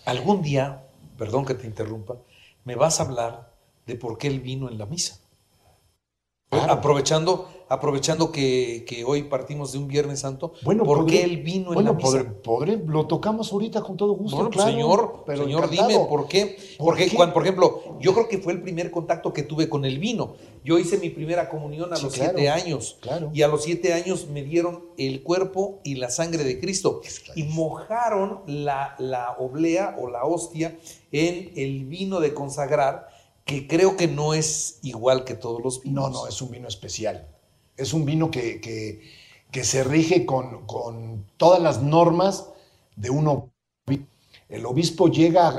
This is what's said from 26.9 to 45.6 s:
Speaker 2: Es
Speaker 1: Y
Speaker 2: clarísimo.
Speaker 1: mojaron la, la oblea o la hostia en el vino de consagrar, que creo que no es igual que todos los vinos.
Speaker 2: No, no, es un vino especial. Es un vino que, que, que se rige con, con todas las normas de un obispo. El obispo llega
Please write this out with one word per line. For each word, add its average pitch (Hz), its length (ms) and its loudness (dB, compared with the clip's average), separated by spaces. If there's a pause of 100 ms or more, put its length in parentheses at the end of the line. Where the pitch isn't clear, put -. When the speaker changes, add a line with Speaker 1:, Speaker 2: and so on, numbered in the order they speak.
Speaker 2:
Es - 160 -14
Speaker 1:
Y - 60 -20
Speaker 2:
clarísimo. 156 440 -4
Speaker 1:
mojaron 208 800 -2
la, 143 500 -4
la 123 400 -4
oblea 165 600 -2
o 123 100 -6
la 123 160 -4
hostia 160 540 -4 (320)
en 175 440 -2
el 135 300 -6
vino 185 340 -4
de 147 140 2
consagrar, 139 760 -2 (380)
que 139 220 -6
creo 190 300 4
que 175 100 2
no 151 280 0
es - 480 -2
igual 127 400 2
que 123 100 -8
todos 117 300 -8
los 127 180 -4
vinos. 139 300 -4
Speaker 2:
No, 123 100 -6
no, 117 60 -8
es 117 120 -8
un 127 120 -8
vino 123 160 -14
especial. 107 600 -8 (500)
Es 131 160 -6
un 160 120 2
vino 160 240 2
que, 117 320 -4
que, 110 400 -10 (480)
que 127 140 -6
se 131 200 0
rige 160 400 4
con, 127 440 -4
con 113 580 -10 (120)
todas 175 220 8
las 143 220 2
normas 170 680 4 (460)
de 110 140 -8
un 151 180 2
obispo. - 800 -4 (420)
El 113 180 -8
obispo 165 400 2
llega 165 400 6 (100)